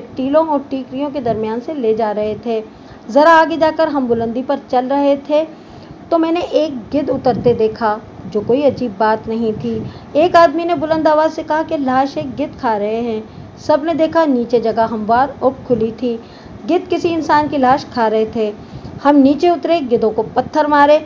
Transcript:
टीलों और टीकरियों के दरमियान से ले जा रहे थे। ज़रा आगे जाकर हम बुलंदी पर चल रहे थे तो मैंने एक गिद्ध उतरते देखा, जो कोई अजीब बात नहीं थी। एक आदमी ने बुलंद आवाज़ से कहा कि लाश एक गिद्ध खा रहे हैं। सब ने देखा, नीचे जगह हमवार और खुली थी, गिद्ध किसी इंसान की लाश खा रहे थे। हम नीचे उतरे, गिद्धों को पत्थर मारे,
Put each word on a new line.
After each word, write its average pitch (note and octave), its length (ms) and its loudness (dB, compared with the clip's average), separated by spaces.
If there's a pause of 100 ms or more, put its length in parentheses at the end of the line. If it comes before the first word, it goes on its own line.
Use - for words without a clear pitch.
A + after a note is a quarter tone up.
(160)
टीलों C#4+ 300 0
और D4 140 0
टीकरियों C4+ 500 -8
के C#4 100 -6
दरमियान A3 400 -4
से D#4 140 -8
ले A3+ 200 0
जा G#3+ 160 -2
रहे G#3+ 260 -4
थे। A3 240 -4 (500)
ज़रा D4+ 220 6
आगे D#4+ 240 4
जाकर D#4+ 320 2
हम C#4 200 -2
बुलंदी A#3 340 -2
पर C#4 160 -2 (120)
चल B3+ 160 0
रहे C#4+ 340 2
थे D4+ 220 0 (680)
तो E4+ 80 2
मैंने E4 220 0
एक D4+ 360 0 (160)
गिद्ध C#4+ 180 0
उतरते B3 440 2
देखा, A3 440 -2 (280)
जो G3+ 140 -4
कोई C4 220 0
अजीब B3 380 -2
बात A3 280 0
नहीं A3+ 260 -2
थी। A3 380 -8 (240)
एक E4+ 200 4
आदमी E4+ 280 4
ने F4 100 0
बुलंद D#4 340 0
आवाज़ D#4 240 2
से D#4+ 100 -8
कहा D#4 200 -2
कि D#4+ 140 -6
लाश C4+ 420 0
एक C4+ 180 -8
गिद्ध D4 240 -6
खा A3+ 160 -2
रहे G#3+ 260 -2
हैं। A3 200 -6 (360)
सब D4+ 260 0
ने E4 100 -2
देखा, D#4+ 300 2
नीचे A#3+ 360 0
जगह A3 240 0
हमवार A3+ 580 0
और F3+ 140 2 (120)
खुली A3+ 240 0
थी, A#3 240 -4 (500)
गिद्ध F4+ 200 0
किसी F4 220 -2
इंसान D4+ 400 0
की D4 100 -4
लाश C4 360 2
खा A3+ 120 0
रहे A3 200 2 (100)
थे। G#3+ 160 -2 (500)
हम D4 140 6
नीचे D4 340 4
उतरे, E4 300 0
गिद्धों A3+ 300 0
को G#3+ 120 -2 (140)
पत्थर D4 300 0
मारे, D4 400 4